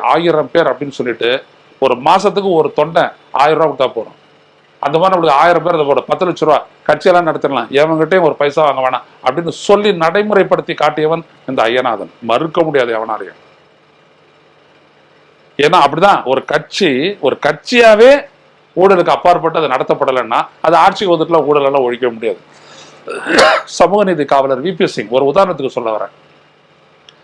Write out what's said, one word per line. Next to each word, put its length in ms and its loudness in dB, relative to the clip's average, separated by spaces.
ஆயிரம் 420 0
பேர் 180 0
அப்படின்னு 280 -8
சொல்லிட்டு 300 -4
ஒரு 100 2
மாசத்துக்கு 520 0
ஒரு 180 0
தொண்டை 260 0
ஆயிரம் 200 2
ரூபாய் 100 0
கொடுத்தா 160 -2
போதும். 200 -10
அந்த 120 -2
மாதிரி 160 2
நம்மளுக்கு 300 2
ஆயிரம் 220 2
பேர், 120 0
அதை 100 0
போட 220 2
பத்து 180 -2
லட்ச 200 -4
ரூபா 100 4
கட்சியெல்லாம் 420 2
நடத்திடலாம், 400 -4
எவங்கிட்டையும் 460 2
ஒரு 140 0
பைசா 260 0
வாங்க 180 -2
வேணாம் 200 -4
அப்படின்னு 280 -4
சொல்லி 240 4
நடைமுறைப்படுத்தி 800 0
காட்டியவன் 420 -2
இந்த 80 -4
ஐயநாதன், 420 -2
மறுக்க 380 0
முடியாது 300 0
எவனாலையும். 420 -8
ஏன்னா 240 2
அப்படிதான் 360 2
ஒரு 100 0
கட்சி, 380 -2
ஒரு 100 0
கட்சியாவே 640 4
ஊழலுக்கு 340 4
அப்பாற்பட்டு 460 0
அது 120 -2
நடத்தப்படலைன்னா 640 -2
அது 180 2
ஆட்சிக்கு 300 0
வந்துட்டுலாம் 360 0
ஊழலெல்லாம் 380 2
ஒழிக்க 300 -2
முடியாது. 220 -6
சமூக 300 2
நீதி 240 -2
காவலர் 340 0
வி 140 -4
பி 140 0
சிங், 220 -8
ஒரு 160 2
உதாரணத்துக்கு 460 0
சொல்ல 180 -4
வரேன். 180 -8